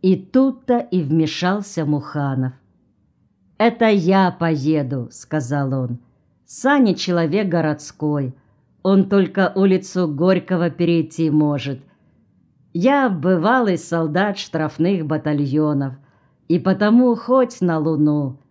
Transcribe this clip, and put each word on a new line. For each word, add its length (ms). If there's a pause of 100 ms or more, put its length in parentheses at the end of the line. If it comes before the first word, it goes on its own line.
И 120
тут-то 640
и 240
вмешался 800
Муханов. 680 (1040)
«Это 280
я 440
поеду», — 800
сказал 640
он. 240 (480)
«Саня 480
человек 540
городской, 880 (480)
он 240
только 480
улицу 500
Горького 640
перейти 600
может. 500 (920)
Я 360
бывалый 720
солдат 600
штрафных 680
батальонов, 880 (520)
и 140
потому 560
хоть 440
на 200
Луну 580 (120)